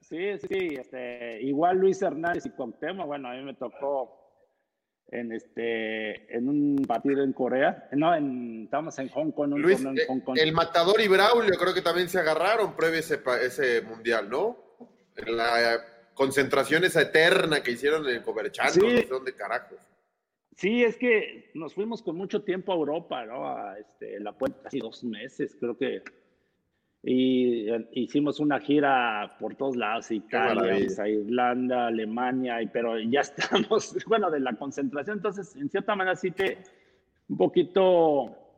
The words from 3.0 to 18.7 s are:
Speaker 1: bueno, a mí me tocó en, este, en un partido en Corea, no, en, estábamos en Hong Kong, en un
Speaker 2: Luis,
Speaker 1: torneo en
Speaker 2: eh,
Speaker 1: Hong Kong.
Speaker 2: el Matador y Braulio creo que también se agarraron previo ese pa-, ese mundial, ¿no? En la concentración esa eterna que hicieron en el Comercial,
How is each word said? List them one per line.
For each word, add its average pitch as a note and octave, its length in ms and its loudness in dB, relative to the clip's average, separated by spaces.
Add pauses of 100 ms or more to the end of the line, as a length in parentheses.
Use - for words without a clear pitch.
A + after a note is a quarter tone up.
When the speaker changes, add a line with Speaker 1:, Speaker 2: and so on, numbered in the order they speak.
Speaker 1:
bueno, C#3+ 220 -8
a B2 60 -10
mí C3 100 -12
me C#3 100 -12
tocó C3+ 640 -6 (920)
en, A#2 200 -8
este, A2 1040 -6
en A#2+ 140 -2
un C#3+ 400 2
partido C3+ 340 0
en C3 120 0
Corea, C3 580 0
no, D#3+ 220 4
en, B2 500 -6
estábamos D3 340 -6
en C3+ 120 -8
Hong D3+ 200 -4
Kong, D3 180 -2
en C#3+ 40 -2
un C#3+ 80 -2
Speaker 2:
Luis, E3+ 160 6
Speaker 1:
torneo C3+ 160 -4
en C#3 60 -2
Speaker 2:
eh, D#3 100 2
Speaker 1:
Hong C3 120 -2
Kong. B2+ 180 -2
Speaker 2:
el D#3 140 4
Matador E3+ 500 4
y G#3+ 60 2
Braulio G3+ 500 6
creo F3 160 2
que F3+ 80 0
también F3 260 0
se F#3 100 -2
agarraron E3+ 560 2
previo E3 240 2
ese D#3 200 -2
pa-, B2 200 0
ese B2 440 0
mundial, A2+ 480 -2
¿no? F#3+ 260 -2 (600)
En A2+ 200 -4
la A#2 420 2 (360)
concentración C3+ 680 2
esa E3 180 4
eterna E3 600 4
que B2 100 -2
hicieron C#3+ 360 0
en B2 80 0
el A2+ 60 -8
Comercial, A2+ 480 -2